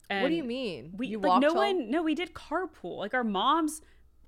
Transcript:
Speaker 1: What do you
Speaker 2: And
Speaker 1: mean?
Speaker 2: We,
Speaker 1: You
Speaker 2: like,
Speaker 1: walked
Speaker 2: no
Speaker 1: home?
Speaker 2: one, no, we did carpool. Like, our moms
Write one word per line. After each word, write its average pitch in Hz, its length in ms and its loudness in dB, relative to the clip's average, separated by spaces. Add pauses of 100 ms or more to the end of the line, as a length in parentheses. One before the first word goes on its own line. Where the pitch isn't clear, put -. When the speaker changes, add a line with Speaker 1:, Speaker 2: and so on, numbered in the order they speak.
Speaker 1:
What 196 200 0
do 320 60 0
you 330 60 0
Speaker 2:
And 254 80 -6
Speaker 1:
mean? 190 480 -8
Speaker 2:
We, 233 120 -6
Speaker 1:
You 214 100 -6
Speaker 2:
like, 190 100 0
Speaker 1:
walked 214 140 8
Speaker 2:
no 294 80 6
Speaker 1:
home? 339 80 2
Speaker 2:
one, 359 320 0
no, 330 120 0
we 311 120 0
did 349 200 -6
carpool. 302 640 -6
Like, 202 160 -4
our 254 100 0
moms 262 580 2 (460)